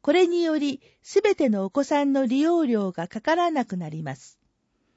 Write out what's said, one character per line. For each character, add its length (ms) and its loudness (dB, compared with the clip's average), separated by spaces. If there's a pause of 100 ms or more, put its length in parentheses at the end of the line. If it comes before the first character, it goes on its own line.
こ 120 0
れ 160 4
に 140 0
よ 160 0
り、 220 -4 (220)
す 180 0
べ 140 2
て 140 2
の 160 0
お 60 -6
子 120 0
さ 220 0
ん 80 0
の 120 0
利 160 0
用 240 2
料 280 -2
が 160 -8
か 120 -10
か 140 0
ら 160 0
な 140 -2
く 120 -8
な 120 -8
り 140 -10
ま 120 -8
す。 240 -20 (580)